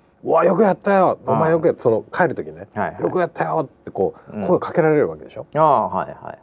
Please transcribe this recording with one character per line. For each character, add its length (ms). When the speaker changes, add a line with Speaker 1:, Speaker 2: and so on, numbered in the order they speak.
Speaker 1:
「う 100
わ、 120
よ 120
く 80
や 100
っ 20
た 180
よ。 320
Speaker 2:
あ 60
あ。 20
Speaker 1:
お 20
前 160
よ 100
く 60
や 60
っ 40
た」、 60
そ 60
の、 220
帰 160
る 80
時 160
ね、 240
Speaker 2:
は 120
い、 40
は 80
い。 20
Speaker 1:
「よ 80
く 100
や 80
っ 20
た 160
よ」 180
っ 40
て 220
こ 260
う、 80
Speaker 2:
う 40
ん。 40
Speaker 1:
声 140
か 140
け 80
ら 80
れ 80
る 120
わ 60
け 80
で 60
し 80
ょ？ 80
Speaker 2:
あ 40
あ、 280
は 160
い、 60
は 40
い、 40